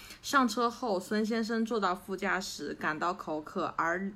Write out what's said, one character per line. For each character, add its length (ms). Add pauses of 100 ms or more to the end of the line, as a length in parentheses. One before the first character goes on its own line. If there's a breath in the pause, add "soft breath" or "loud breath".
(220 loud breath)
上 240
车 240
后， 300
孙 260
先 180
生 200
坐 160
到 140
副 220
驾 240
驶， 340
感 220
到 160
口 280
渴， 360
而 400